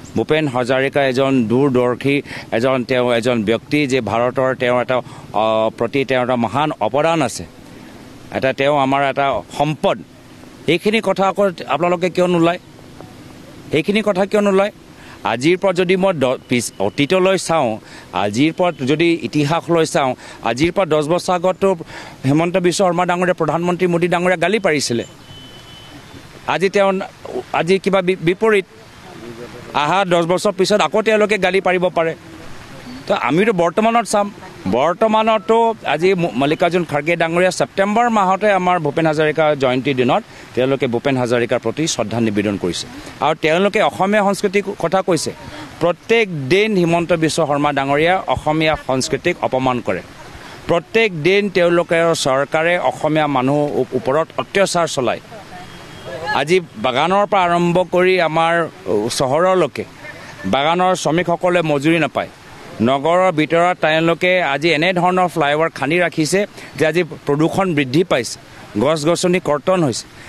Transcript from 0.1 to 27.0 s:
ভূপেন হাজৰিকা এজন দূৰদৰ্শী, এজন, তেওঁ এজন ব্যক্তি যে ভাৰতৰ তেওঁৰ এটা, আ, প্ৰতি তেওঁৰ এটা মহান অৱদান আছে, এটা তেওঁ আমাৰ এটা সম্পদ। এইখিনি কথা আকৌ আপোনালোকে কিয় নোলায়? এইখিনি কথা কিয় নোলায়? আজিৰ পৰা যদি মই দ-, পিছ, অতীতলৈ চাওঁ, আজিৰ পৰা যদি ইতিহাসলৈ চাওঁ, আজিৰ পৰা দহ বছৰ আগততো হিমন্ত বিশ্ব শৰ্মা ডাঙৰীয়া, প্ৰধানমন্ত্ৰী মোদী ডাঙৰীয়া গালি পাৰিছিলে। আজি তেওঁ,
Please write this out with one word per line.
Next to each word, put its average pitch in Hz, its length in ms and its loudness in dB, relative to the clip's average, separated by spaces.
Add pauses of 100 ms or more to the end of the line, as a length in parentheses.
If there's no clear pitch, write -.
ভূপেন 151 320 0
হাজৰিকা 131 580 0
এজন 135 380 2
দূৰদৰ্শী, 127 800 2 (300)
এজন, 123 320 0
তেওঁ 123 280 2
এজন 117 320 0
ব্যক্তি 135 420 0
যে 127 140 0
ভাৰতৰ 123 540 0
তেওঁৰ 123 280 0
এটা, 127 140 -2
আ, 110 840 -2
প্ৰতি 127 260 -2
তেওঁৰ 127 200 0
এটা 127 120 0
মহান 120 440 -2
অৱদান 147 420 0
আছে, 107 220 -6 (920)
এটা 131 180 0
তেওঁ 143 260 2
আমাৰ 139 240 0
এটা 135 400 0 (160)
সম্পদ। 147 400 0 (680)
এইখিনি 208 360 0
কথা 190 260 0
আকৌ 196 220 0 (160)
আপোনালোকে 175 440 0
কিয় 180 160 0
নোলায়? 170 320 2 (1120)
এইখিনি 196 320 0
কথা 196 220 0
কিয় 208 160 0
নোলায়? 196 280 2 (540)
আজিৰ 123 320 2
পৰা 190 160 0
যদি 185 240 2
মই 190 160 2
দ-, 131 260 0 (100)
পিছ, 120 320 0
অতীতলৈ 180 580 2
চাওঁ, 139 400 0 (340)
আজিৰ 104 400 2
পৰা 180 200 0 (140)
যদি 165 360 2
ইতিহাসলৈ 151 640 0
চাওঁ, 135 280 0 (300)
আজিৰ 131 280 0
পৰা 190 140 0
দহ 151 220 0
বছৰ 175 240 0
আগততো 180 440 0 (480)
হিমন্ত 160 320 2
বিশ্ব 180 300 2
শৰ্মা 175 200 0
ডাঙৰীয়া, 175 280 0
প্ৰধানমন্ত্ৰী 170 520 0
মোদী 170 220 2
ডাঙৰীয়া 180 280 2
গালি 170 220 0
পাৰিছিলে। 143 460 0 (1400)
আজি 160 220 0
তেওঁ, 196 320 2 (520)